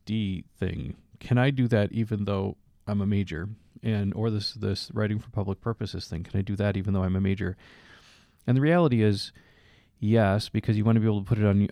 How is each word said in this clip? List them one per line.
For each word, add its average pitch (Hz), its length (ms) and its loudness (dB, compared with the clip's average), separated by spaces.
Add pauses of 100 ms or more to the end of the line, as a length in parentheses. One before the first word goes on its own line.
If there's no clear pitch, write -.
D 101 400 -4 (120)
thing, - 380 -6 (240)
can - 180 0
I 123 120 4
do 127 180 0
that 107 240 2
even 107 340 -2
though 98 300 -4 (320)
I'm 101 140 -2
a 98 40 0
major?" 98 440 -2 (320)
And, 101 320 -2
or 113 160 -2
this, 104 240 -4
this 101 400 -6
writing 107 260 -2
for - 120 -14
public 98 280 -4
purposes 104 480 -6
thing, 85 160 -6
can 98 160 -4
I - 20 0
do 98 140 -2
that 101 220 0
even 98 160 -2
though 95 100 2
I'm 92 140 0
a 95 40 2
major? 98 360 -2 (920)
And 123 80 4
the 135 60 2
reality 151 400 4
is, 104 320 2 (680)
yes, 107 480 2
because 107 300 0
you 104 80 2
wanna 113 160 4
be 107 40 2
able 104 160 2
to 98 60 -8
put 110 100 2
it 104 80 2
on, 101 260 4